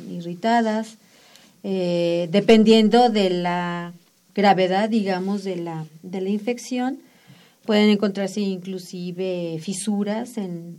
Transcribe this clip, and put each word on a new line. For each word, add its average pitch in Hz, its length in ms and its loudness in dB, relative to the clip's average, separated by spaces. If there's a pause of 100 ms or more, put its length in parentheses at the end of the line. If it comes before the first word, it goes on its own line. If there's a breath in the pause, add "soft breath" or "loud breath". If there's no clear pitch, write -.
(120)
irritadas, 220 880 -2 (640 soft breath)
eh, 175 680 0
dependiendo 220 800 6
de 208 220 2
la 175 640 -4 (420)
gravedad, 190 540 4
digamos, 196 540 -2
de 190 140 -6
la, 165 280 -8 (180)
de 185 180 -8
la 190 80 -4
infección, 247 680 -4 (640 soft breath)
pueden 214 240 4
encontrarse 202 520 0
inclusive 180 1200 -6
fisuras 202 760 -4
en, 170 420 -8